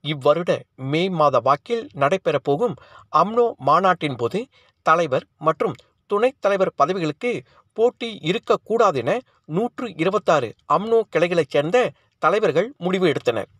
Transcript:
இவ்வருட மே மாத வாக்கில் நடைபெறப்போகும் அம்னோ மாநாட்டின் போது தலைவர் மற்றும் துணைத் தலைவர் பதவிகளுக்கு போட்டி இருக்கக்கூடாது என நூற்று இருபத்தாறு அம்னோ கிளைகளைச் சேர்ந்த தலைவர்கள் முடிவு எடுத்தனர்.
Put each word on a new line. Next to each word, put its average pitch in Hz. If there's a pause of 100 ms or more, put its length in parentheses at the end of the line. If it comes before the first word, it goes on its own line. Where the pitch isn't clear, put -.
இவ்வருட 156 (340)
மே 156
மாத 147
வாக்கில் 180 (160)
நடைபெறப்போகும் 151 (360)
அம்னோ 220 (140)
மாநாட்டின் 156
போது 123 (440)
தலைவர் 160 (120)
மற்றும் 156 (320)
துணைத் 220
தலைவர் 196
பதவிகளுக்கு 170 (440)
போட்டி 233 (120)
இருக்கக்கூடாது 202
என 185 (280)
நூற்று 233
இருபத்தாறு 160 (180)
அம்னோ 214 (100)
கிளைகளைச் 170
சேர்ந்த 180 (340)
தலைவர்கள் 185
முடிவு 185
எடுத்தனர். 120